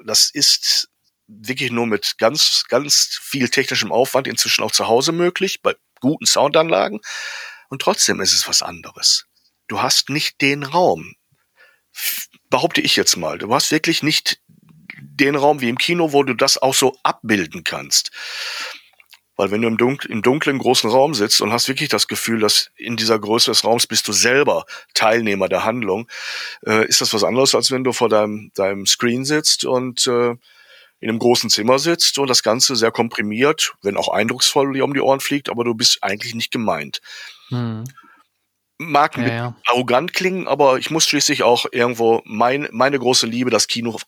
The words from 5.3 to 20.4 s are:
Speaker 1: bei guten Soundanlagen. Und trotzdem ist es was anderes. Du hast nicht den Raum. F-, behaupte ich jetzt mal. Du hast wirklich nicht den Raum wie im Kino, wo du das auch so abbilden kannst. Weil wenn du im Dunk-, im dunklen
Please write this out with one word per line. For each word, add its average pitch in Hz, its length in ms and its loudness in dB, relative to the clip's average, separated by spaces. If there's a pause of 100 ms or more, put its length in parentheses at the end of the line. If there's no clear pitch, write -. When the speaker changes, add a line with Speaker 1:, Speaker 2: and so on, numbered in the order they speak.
Speaker 1:
bei - 140 0 (260)
guten 147 240 0
Soundanlagen. 160 760 2 (680)
Und 135 120 -10
trotzdem 110 380 0
ist 92 140 0
es - 160 0
was - 120 0
anderes. - 680 -4 (420)
Du 104 120 -4
hast - 280 0
nicht - 320 -4
den 143 220 0
Raum. 123 520 0 (800)
F-, - 320 -8 (220)
behaupte 135 320 0
ich - 160 0
jetzt - 180 2
mal. 78 220 -6
Du 104 160 -4
hast 147 180 0
wirklich 156 320 0
nicht - 380 -2 (580)
den 139 380 0
Raum 143 240 2
wie 117 80 0
im 123 80 -2
Kino, 165 340 0
wo 143 120 4
du 127 100 -2
das 131 240 2
auch 131 180 2
so - 280 2
abbilden 101 600 -2
kannst. - 480 -4 (1300)
Weil 98 120 2
wenn 104 120 -2
du 117 80 2
im 113 80 -2
Dunk-, 123 280 0
im 110 160 -6
dunklen 135 380 0